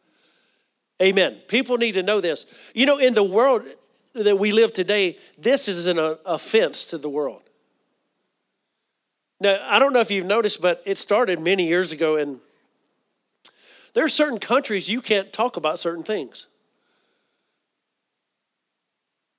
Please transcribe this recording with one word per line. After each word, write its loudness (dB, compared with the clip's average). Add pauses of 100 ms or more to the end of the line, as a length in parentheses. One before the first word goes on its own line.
(1000)
Amen. 2
People 0
need -2
to -2
know 0
this. -4 (300)
You 2
know, 4
in 4
the 4
world 2 (500)
that 2
we 0
live 4
today, 0 (220)
this 2
is -4
an, 0
uh, -2
offense 0
to -10
the -8
world. -6 (2000)
Now, 2
I 0
don't 4
know 4
if -2
you've -2
noticed, -2
but 0
it -4
started 0
many 0
years 0
ago, 0
and -4 (1500)
there 2
are 0
certain 0
countries -2
you -4
can't -2
talk -2
about -2
certain -4
things. -8 (3000)